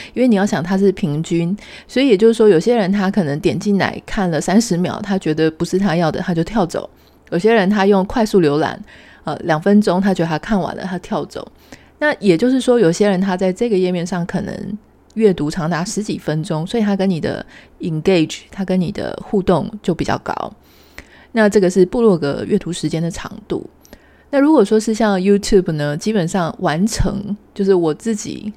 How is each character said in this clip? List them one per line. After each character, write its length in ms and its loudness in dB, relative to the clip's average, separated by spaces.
因 80 -2
为 80 4
你 60 4
要 100 2
想 180 -2
它 140 -2
是 160 4
平 280 -2
均， 320 -2
所 120 0
以 60 4
也 80 6
就 100 4
是 80 6
说 140 4
有 100 6
些 160 2
人 160 0
他 220 0
可 140 0
能 160 -2
点 180 0
进 180 0
来 280 -2
看 260 -2
了 80 0
三 220 2
十 160 -2
秒， 260 -2
他 140 -2
觉 160 -2
得 180 0
不 140 -6
是 120 -2
他 200 0
要 120 2
的， 120 -4
他 120 -4
就 80 0
跳 240 -2
走。 240 -6
有 80 -2
些 140 4
人 160 2
他 160 2
用 220 4
快 180 0
速 160 2
浏 160 2
览， 200 -2
呃， 100 -6
两 160 0
分 200 6
钟， 200 2
他 120 2
觉 80 0
得 60 0
他 100 -2
看 220 -2
完 160 -2
了， 80 -10
他 160 -8
跳 240 -6
走。 260 -12
那 160 0
也 220 4
就 120 2
是 100 2
说， 180 2
有 140 4
些 180 2
人 120 0
他 160 -2
在 160 0
这 160 -2
个 80 0
页 120 0
面 160 -4
上 200 -4
可 160 -4
能 120 -8
阅 200 2
读 160 -4
长 200 -4
达 120 -2
十 220 -6
几 140 -4
分 260 -4
钟， 240 -4
所 100 -4
以 60 0
他 100 0
跟 160 0
你 120 -2
的 240 -6
engage， 600 0
他 140 -6
跟 120 -2
你 140 -2
的 340 -8
互 160 -2
动 300 0
就 140 -2
比 80 -4
较 140 -2
高。 160 -8
那 160 4
这 140 4
个 80 4
是 160 4
部 160 0
落 160 4
格 280 -4
阅 140 2
读 140 -6
时 160 -6
间 120 -4
的 80 -4
长 220 -12
度。 180 -6
那 60 0
如 140 6
果 140 6
说 120 2
是 160 0
像 240 0
YouTube 540 2
呢， 240 -4
基 160 -4
本 160 0
上 320 -2
完 260 0
成， 520 -2
就 100 -4
是 100 4
我 200 2
自 200 -6
己， 440 -10